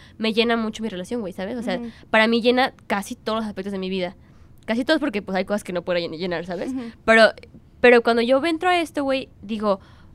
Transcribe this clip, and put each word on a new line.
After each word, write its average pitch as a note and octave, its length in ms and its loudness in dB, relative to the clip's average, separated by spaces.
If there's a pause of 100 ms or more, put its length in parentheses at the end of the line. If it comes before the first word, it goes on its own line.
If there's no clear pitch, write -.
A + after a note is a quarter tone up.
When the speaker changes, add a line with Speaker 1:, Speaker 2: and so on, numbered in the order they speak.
(180)
Speaker 1:
me A3 160 -2
llena A3+ 240 2
mucho A3 260 -6
mi A3 60 -6
relación, G3 320 -8
güey, F#3 120 -8
¿sabes? G3+ 240 -8
O A3+ 60 -8
sea, G3+ 160 -2
Speaker 2:
Ujú. A#3 100 -10 (200)
Speaker 1:
para A3 180 4
mí A#3 140 2
llena B3+ 320 2 (140)
casi G3+ 280 -6
todos A3 240 -6
los A3 80 -4
aspectos G3 240 -8
de G3 80 -6
mi F#3+ 100 -6
vida. F#3 260 -4 (500)
Casi A3+ 200 -2
todos D#4 140 2
porque, D4+ 220 -2
pues, F#3+ 160 -8
hay F#3+ 80 0
cosas G#3 180 -4
que F#3 100 -8
no F3 100 -4
puedo F3 160 0
llen-, E3 180 -6
llenar, F3 280 -4
¿sabes? F#3 260 -6
Speaker 2:
Ujú. C4 100 -8 (240)
Speaker 1:
Pero, A3 240 8 (500)
pero A#3+ 240 8
cuando A#3 180 2
yo C4 240 2
entro E4+ 240 0
a F4+ 120 2
esto, D4 220 -4
güey, C4+ 260 -2 (120)
digo, G#3 380 -2 (360)